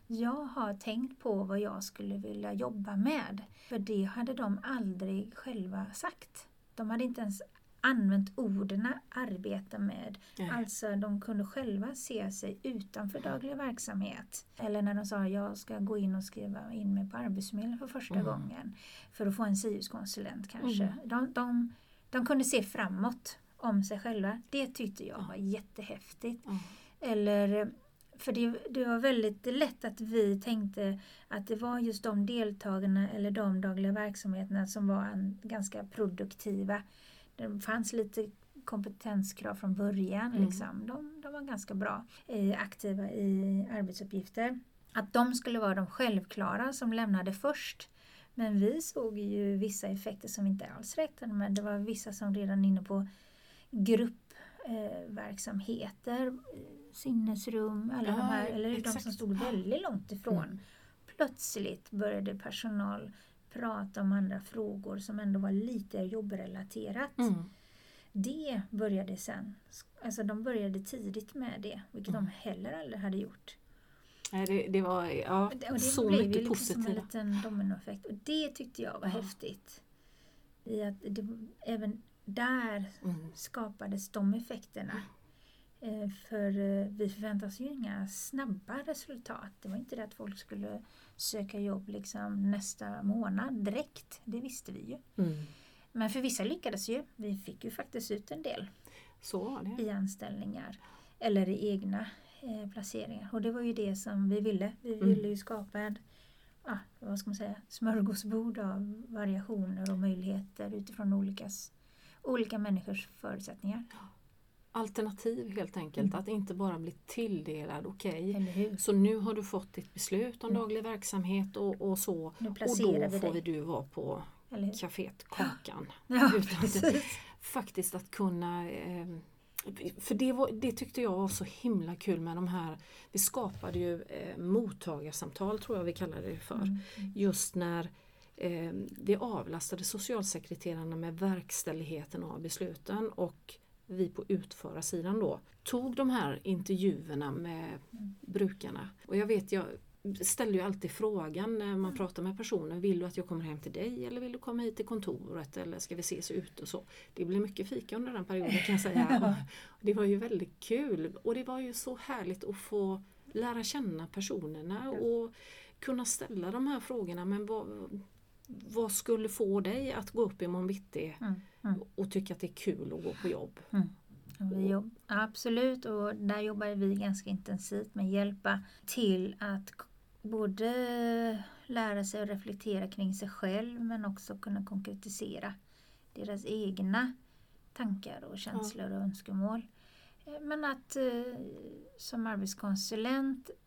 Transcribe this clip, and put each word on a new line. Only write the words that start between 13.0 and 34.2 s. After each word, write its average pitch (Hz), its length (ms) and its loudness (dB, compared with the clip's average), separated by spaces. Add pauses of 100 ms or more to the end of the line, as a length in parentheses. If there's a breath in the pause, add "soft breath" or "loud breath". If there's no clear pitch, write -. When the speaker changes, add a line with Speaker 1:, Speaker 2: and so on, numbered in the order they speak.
Speaker 1:
daglig 269 360 -2
verksamhet. 226 880 -4 (100)
Eller 208 260 0
när 202 120 4
de 202 120 0
sa, 196 220 0
"Jag 202 300 -2
ska 220 200 -8
gå 208 200 2
in 190 160 2
och 190 100 0
skriva 214 480 -8
in 208 220 0
mig 196 160 2
på 233 60 -8
Arbetsförmedlingen 220 600 -2
för 277 80 -8
första - 280 -6
Speaker 2:
Mm. 185 120 4
Speaker 1:
gången." - 480 -4 (380 loud breath)
För 214 140 0
att 196 100 2
få 226 80 2
en 202 120 4
sius-konsulent 202 960 -4
kanske. 226 340 2
Speaker 2:
Mm. 196 140 0 (100)
Speaker 1:
De, 247 240 0
de, 240 400 2 (380 loud breath)
de 254 160 2
kunde 269 180 6
se 254 180 4
framåt 202 760 -2 (180)
om 208 260 4
sig 202 180 -2
själva. 220 500 0
Det 277 160 0
tyckte 208 400 -6
jag - 140 -6
Speaker 2:
Ja. 196 80 -4
Speaker 1:
var 190 60 -8
jättehäftigt. 202 1120 -4
Speaker 2:
Ja. 196 120 0 (420 loud breath)
Speaker 1:
Eller, 208 680 4 (480)
för 262 140 -2
det, 233 260 4 (120)
det 254 140 2
var 233 140 4
väldigt 226 480 4
lätt 277 380 2
att 214 160 -4
vi 214 400 4
tänkte 202 600 0 (280 loud breath)
att 208 180 -4
det 226 100 0
var 240 220 0
just 226 240 0
de 208 240 4
deltagarna 202 840 2
eller 208 200 0
de 196 300 2
dagliga 196 320 2
verksamheterna 196 720 0